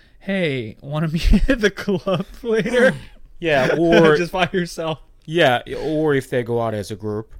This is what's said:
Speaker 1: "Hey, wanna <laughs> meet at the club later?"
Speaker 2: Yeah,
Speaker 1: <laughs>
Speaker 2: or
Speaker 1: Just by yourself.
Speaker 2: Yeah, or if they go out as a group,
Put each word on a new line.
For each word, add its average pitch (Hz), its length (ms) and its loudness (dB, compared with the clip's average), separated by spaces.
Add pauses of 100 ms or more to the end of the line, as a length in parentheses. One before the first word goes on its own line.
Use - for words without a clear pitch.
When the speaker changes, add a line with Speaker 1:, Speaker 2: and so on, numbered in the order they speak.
(200)
Speaker 1:
"Hey, 143 600 -4
wanna 151 260 -4
<laughs> - 20 -6
meet 170 400 4
at 269 120 0
the 208 80 2
club 185 560 -4 (160)
later?" 233 540 2 (440)
Speaker 2:
Yeah, 151 360 2
Speaker 1:
<laughs> - 20 0
Speaker 2:
or 165 400 6
Speaker 1:
Just 170 140 -4
by 185 220 -2
yourself. 170 460 -6 (260)
Speaker 2:
Yeah, 151 360 2 (160)
or 151 380 0
if 131 140 -4
they 127 140 0
go 117 180 -2
out 113 120 -2
as 101 180 -6
a 107 40 -8
group, 107 440 -8